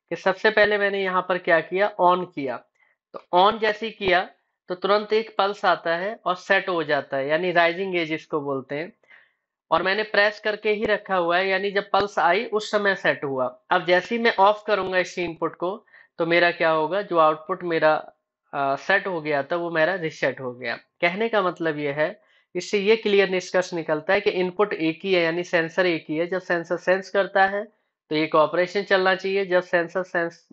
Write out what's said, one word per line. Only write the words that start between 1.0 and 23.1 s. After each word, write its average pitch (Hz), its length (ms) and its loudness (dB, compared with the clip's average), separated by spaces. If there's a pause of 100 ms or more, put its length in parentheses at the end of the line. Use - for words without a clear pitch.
यहाँ 185 180 0
पर 180 180 -2
क्या 175 220 2
किया, 185 340 -2
on 180 300 4
किया। 135 300 -8 (580)
तो - 60 -12 (160)
on 208 260 4
जैसे 214 240 -2
ही 220 80 -6
किया 190 280 0 (480)
तो 180 60 -6
तुरंत 208 380 0
एक 220 240 0
पल्स 202 280 -2
आता 165 320 0
है 202 280 -6
और 180 120 0
सेट 190 320 0
हो 170 140 -2
जाता 143 340 -2
है, 135 100 -2
यानी 165 240 0
राइजिंग 170 440 2
एज 165 180 -2
इसको 156 280 -6
बोलते 139 340 -6
हैं। 170 160 -8 (800)
और 165 120 2
मैंने 196 220 0
प्रेस 208 340 2
करके 214 320 -2
ही 208 140 -2
रखा 202 300 0
हुआ 170 220 2
है, 190 100 0
यानी 196 240 -2
जब 196 200 -2
पल्स 196 280 0
आई 175 280 2
उस 208 240 -6
समय 202 240 2
सेट 156 280 -2
हुआ। 131 220 -2 (260)
अब 180 140 0
जैसे 180 300 2
ही 233 60 -2
मैं 233 180 2
ऑफ 208 280 4
करूंगा 190 320 0
इस 180 200 -4
इनपुट 170 360 -4
को 185 200 -4 (440)
तो - 60 -2
मेरा 170 280 4
क्या 165 180 0
होगा, 160 300 0
जो 180 180 -4
आउटपुट 156 460 2
मेरा, 160 280 2 (600)
आ, 139 240 -2
सेट 196 300 0
हो 175 140 -6
गया 147 220 -2
था 151 120 -6
वो 170 160 -4
मेरा 165 240 2
रीसेट 156 460 -4
हो 123 120 -8
गया। 120 220 -8 (260)
कहने 185 280 -2
का 214 120 0
मतलब 165 380 -2
ये 147 140 -4
है, 156 260 -2 (360)
इससे 180 240 -2
ये 202 180 4
क्लियर 202 320 2